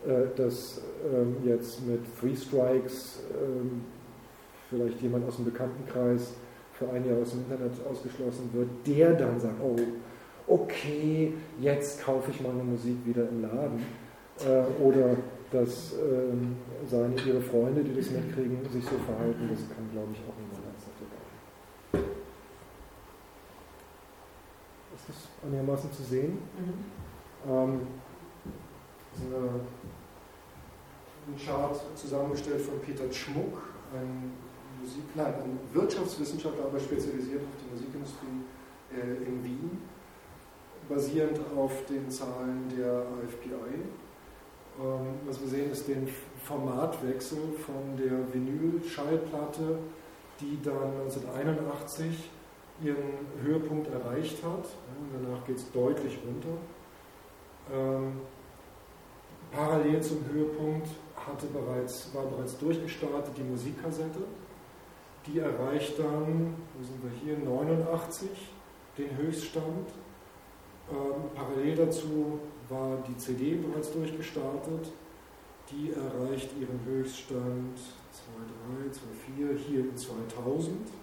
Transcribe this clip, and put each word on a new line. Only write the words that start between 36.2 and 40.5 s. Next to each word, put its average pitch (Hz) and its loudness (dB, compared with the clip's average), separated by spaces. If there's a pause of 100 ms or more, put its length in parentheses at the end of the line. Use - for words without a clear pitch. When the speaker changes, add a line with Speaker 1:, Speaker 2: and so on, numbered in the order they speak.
Speaker 1:
aber 139 0
spezialisiert 135 0
auf - -6
die 123 -10
Musikindustrie, 131 -6 (500)
äh, 123 -2
in 123 -2
Wien, 151 -4 (1120)